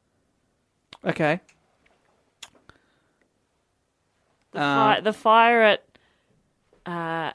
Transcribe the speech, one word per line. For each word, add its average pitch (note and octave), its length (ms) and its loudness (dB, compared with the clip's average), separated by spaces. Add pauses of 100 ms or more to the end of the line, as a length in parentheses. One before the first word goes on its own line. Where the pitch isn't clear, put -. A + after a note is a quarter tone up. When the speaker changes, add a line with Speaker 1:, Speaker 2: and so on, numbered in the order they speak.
(1040)
Speaker 1:
Okay. E3 360 -4 (3000)
Speaker 2:
The E3+ 80 -12
Speaker 1:
Uh, C#3 360 0
Speaker 2:
fi-, - 60 -6
the G#3+ 120 -2
fire A3+ 480 2
at, G#3+ 220 2 (1000)
uh, E3 500 -8